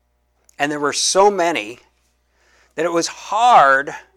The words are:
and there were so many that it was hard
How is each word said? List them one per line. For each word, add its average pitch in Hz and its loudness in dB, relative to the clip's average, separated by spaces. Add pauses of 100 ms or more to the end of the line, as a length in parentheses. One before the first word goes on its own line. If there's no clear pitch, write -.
(600)
and 143 -2
there 147 -8
were 143 -4
so - 0
many 160 -4 (960)
that 160 -4
it 175 -4
was 170 -2
hard 156 2 (240)